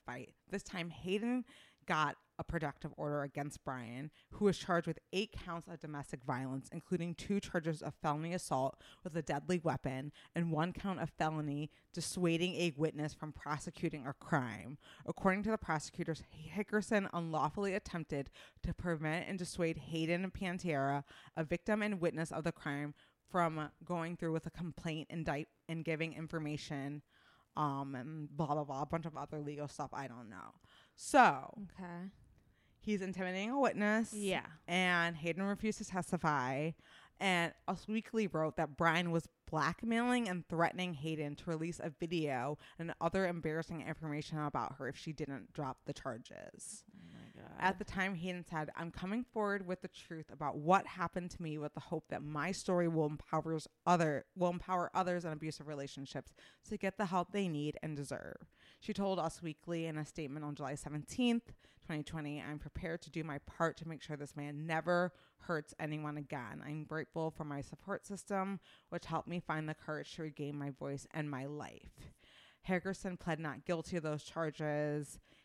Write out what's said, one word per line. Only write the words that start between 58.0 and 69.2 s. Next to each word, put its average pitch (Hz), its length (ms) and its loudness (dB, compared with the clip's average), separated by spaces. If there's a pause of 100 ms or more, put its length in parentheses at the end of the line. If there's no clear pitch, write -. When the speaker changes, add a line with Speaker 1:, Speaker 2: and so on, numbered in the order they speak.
Speaker 1:
She - 120 -4
told 190 260 2
Us 160 240 0
Weekly 165 440 -2
in 156 100 -2
a 151 80 0
statement 151 400 -6
on 147 100 -4
July 143 200 -2
seventeenth, 233 800 0 (280)
twenty 151 200 -4
twenty, 147 400 -6
"I'm 147 160 -6
prepared 165 440 -6
to 151 80 -16
do 160 140 -4
my 147 140 -4
part - 400 0
to 160 100 -8
make 160 140 -8
sure 151 140 -6
this 143 200 -8
man 147 300 -4
never 175 480 4 (260)
hurts 156 380 -2
anyone 151 380 -2
again. 143 500 -6
I'm 151 180 -4
grateful 160 460 -2
for 156 140 -6
my 143 160 -4
support - 440 -6
system, 196 540 -2 (300)
which - 180 -6
helped 160 220 -2